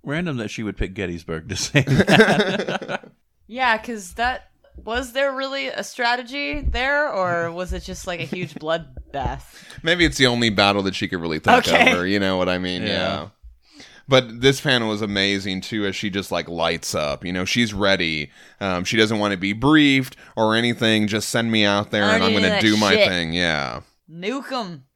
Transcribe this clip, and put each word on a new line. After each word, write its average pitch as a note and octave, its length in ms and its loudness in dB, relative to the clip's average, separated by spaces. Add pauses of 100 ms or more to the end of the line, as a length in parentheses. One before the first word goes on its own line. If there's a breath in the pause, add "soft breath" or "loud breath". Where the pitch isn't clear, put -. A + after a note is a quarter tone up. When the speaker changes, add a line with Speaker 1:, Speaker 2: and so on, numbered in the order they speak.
Speaker 1:
Random D#3 320 -4
that A2 140 -4
she - 120 -8
would G2+ 140 -4
pick F#2+ 180 -6
Gettysburg E2+ 540 -6
to F#2 80 -6
say - 260 0
that. F#3 1300 2 (160)
<laughs> - 220 -20
Speaker 2:
Yeah, A#3+ 300 0
'cause G#3+ 360 -10
that, B3 360 -4 (340)
was A#3+ 280 -6
there C4+ 200 0
really C4+ 360 -4
a - 140 -8
strategy C4 800 -4
there, C#4 500 0
or F3 400 -2
was F3 220 -6
it F3+ 100 -8
just, - 240 -12
like, F3+ 140 -6
a E3 40 -6
huge F3+ 300 -8
bloodbath? C#3 880 -6 (400 loud breath)
Speaker 3:
Maybe E3+ 220 2
it's C#3+ 140 0
the C3+ 80 6
only A#2+ 240 4
battle G2+ 320 4
that F#2+ 120 0
she G2+ 140 -4
could F2+ 120 -2
really E2 180 -2
think A#3+ 280 6
Speaker 2:
Okay. E2+ 260 6
Speaker 3:
of, - 60 2
or, F2+ 80 0
you G2+ 140 2
know F#2+ 160 2
what F2+ 120 2
I F2+ 100 0
mean? F2+ 240 -4
Speaker 1:
Yeah. G#2+ 60 -4
Speaker 3:
Yeah. E2+ 400 -4 (800 loud breath)
But A#2+ 340 2
this C3+ 180 4
panel A#2+ 320 0
is G#2 100 -4
amazing, G2 600 0
too, G#2+ 240 -4
as F#2+ 100 -4
she G#2 140 -4
just, F#2 220 -4
like, E2+ 160 -4
lights E2+ 460 -2
up. C#2+ 300 -4
You F2 80 -6
know, F#2 120 -2
she's A2+ 280 0
ready. F2+ 580 0 (300 loud breath)
Um, F#2 240 -2
she G2 120 -2
doesn't A2 220 4
want G#2 140 2
to F#2+ 60 -4
be G2 140 -2
briefed C3+ 640 2 (220 loud breath)
or A2 180 2
anything. A2+ 540 2
"Just G#2 220 -2
send A#2 200 0
me A2 140 2
out G2+ 280 2
there, G#2 120 2
Speaker 2:
I - 100 4
Speaker 3:
and A3 100 2
I'm A3+ 100 2
Speaker 2:
already - 0 - (140)
Speaker 3:
gonna - 0 -
Speaker 2:
did F2 40 2
that - 100 0
Speaker 3:
do A2 140 4
my G#2 180 4
Speaker 2:
shit. G3 140 6
Speaker 3:
thing." E2+ 240 -2
Yeah. D2+ 480 -2 (320)
Speaker 2:
Nuke A3+ 400 -8
'em. F3+ 300 -8 (140)